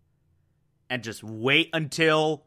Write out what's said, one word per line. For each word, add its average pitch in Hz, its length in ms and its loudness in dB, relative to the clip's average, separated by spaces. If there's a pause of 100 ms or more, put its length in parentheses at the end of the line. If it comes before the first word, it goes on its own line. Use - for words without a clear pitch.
(880)
and 123 140 -6
just 110 200 -12
wait 123 500 0
until 156 720 0